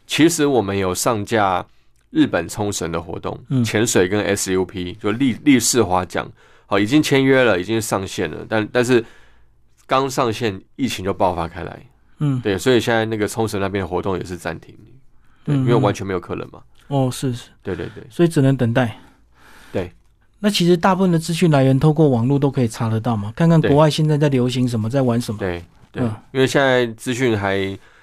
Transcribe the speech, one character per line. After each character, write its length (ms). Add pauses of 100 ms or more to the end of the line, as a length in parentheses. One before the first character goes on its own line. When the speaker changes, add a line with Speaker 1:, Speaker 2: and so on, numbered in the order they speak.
Speaker 1:
其 220
实 180
我 140
们 160
有 180
上 300
架 400 (460)
日 160
本 220
冲 240
绳 180
的 100
活 180
动， 200 (100)
Speaker 2:
嗯。 140
Speaker 1:
潜 240
水 220
跟 160
S 280
U 120
P， 300
就 180
立-， 220 (100)
立 160
式 220
划 220
桨， 240 (380)
好， 120
已 80
经 160
签 220
约 180
了， 180
已 40
经 160
上 260
线 240
了， 180
但， 240
但 120
是 180 (840)
刚 240
上 200
线， 300 (160)
疫 100
情 160
就 120
爆 200
发 140
开 140
来。 240 (320)
Speaker 2:
嗯。 240
Speaker 1:
对， 160
所 120
以 80
现 160
在 120
那 100
个 100
冲 220
绳 100
那 100
边 140
的 60
活 140
动 160
也 60
是 120
暂 240
停。 160 (680)
对， 100
Speaker 2:
嗯， 100
嗯。 0
Speaker 1:
因 40
为 60
完 200
全 120
没 60
有 80
客 140
人 180
嘛。 80 (280)
Speaker 2:
哦， 220
是， 220
是。 160 (140)
Speaker 1:
对， 120
对， 200
对。 160
Speaker 2:
所 160
以 20
只 140
能 120
等 200
待。 240 (760)
Speaker 1:
对。 180 (500)
Speaker 2:
那 80
其 160
实 120
大 180
部 80
分 80
的 80
资 160
讯 160
来 140
源 160
透 120
过 180
网 180
络 100
都 100
可 140
以 60
查 200
得 120
到 160
嘛， 180
看 140
看 120
国 140
外 160
现 160
在 100
在 120
流 200
行 200
什 100
么， 100
Speaker 1:
对。 40
Speaker 2:
在 100
玩 180
什 120
么。 60
Speaker 1:
对， 260 (260)
对， 140
Speaker 2:
嗯。 100 (160)
Speaker 1:
因 100
为 60
现 160
在 260
资 240
讯 240
还， 400 (260)